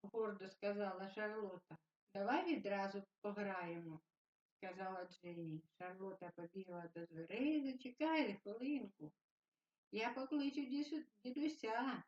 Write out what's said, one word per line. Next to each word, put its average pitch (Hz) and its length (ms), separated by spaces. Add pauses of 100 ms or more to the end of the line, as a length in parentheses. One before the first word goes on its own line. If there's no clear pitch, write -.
гордо 202 460
сказала 196 640
Шарлота. 208 680 (360)
"Давай 277 400
відразу 196 480 (180)
пограємо", 175 800 (640)
сказала 185 400
Дженні. 170 580 (160)
Шарлота 185 580
побігла 175 580
до 170 120
дверей. 220 560
"Зачекай 269 720
хвилинку. 226 760 (800)
Я 226 180
покличу 277 500
дісю-, 285 440 (200)
дідуся. 254 840